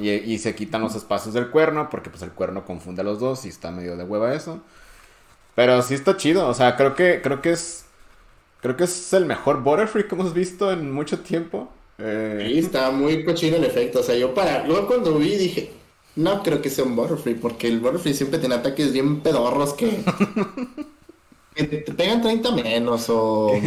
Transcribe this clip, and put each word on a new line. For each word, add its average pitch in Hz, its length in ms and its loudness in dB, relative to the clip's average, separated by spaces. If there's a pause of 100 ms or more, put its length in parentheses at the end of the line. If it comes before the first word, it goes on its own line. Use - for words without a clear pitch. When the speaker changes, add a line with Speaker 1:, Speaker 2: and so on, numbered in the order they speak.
Speaker 1:
Y, 104 100 0
y 104 280 -2
se 110 160 -4
quitan 110 280 -6
los 113 120 -4
espacios 104 400 -6
del 120 160 0
cuerno, 151 400 2
porque 90 200 -10
pues - 120 -16
el 85 100 -12
cuerno 92 340 -6
confunde 90 360 -10
a - 20 -4
los 104 160 -4
dos 127 260 -4
y - 20 -12
está 82 220 -12
medio 87 260 -8
de 90 80 -10
hueva 107 300 0
eso. 160 260 -8 (960)
Pero 123 280 6
sí - 120 -2
está 185 240 2
chido, 160 300 4
o 120 60 2
sea, 123 220 4
creo 139 180 4
que, 175 280 4
creo 139 180 -2
que 170 120 2
es... - 340 -6 (760)
Creo 123 160 -2
que 175 80 2
es - 300 -2
el 190 120 6
mejor 131 360 0
Butterfree 202 440 2
que - 80 -8
hemos 175 200 -2
visto 185 380 -2
en 151 200 -4
mucho 151 280 -4
tiempo. 170 500 -6 (280)
Eh, 107 540 -4
Speaker 2:
Sí, 151 60 2
está 131 320 0
muy 147 340 0
cochino 165 320 0
el 160 80 2
efecto, 120 360 0
o - 20 2
sea, 123 140 0
yo 127 180 0
para, 147 320 0
yo 196 200 2
cuando 208 320 2
vi 180 180 2
dije, - 360 -2 (440)
"No 190 260 2
creo 151 180 0
que 139 80 -4
sea 135 160 0
un 120 100 0
Butterfree", 120 420 -2
porque 117 320 -4
el 113 120 2
Butterfree 135 340 0
siempre 135 240 -2
tiene 127 160 0
ataques 135 380 0
bien 143 300 0
pedorros 143 500 2
que 214 320 0
Speaker 1:
<laughs> - 1500 -6
Speaker 2:
que 151 100 -2
te, 151 140 -4
te 156 160 -10
pegan 220 260 0
treinta 226 320 0
menos 117 560 0
o 110 420 2 (160)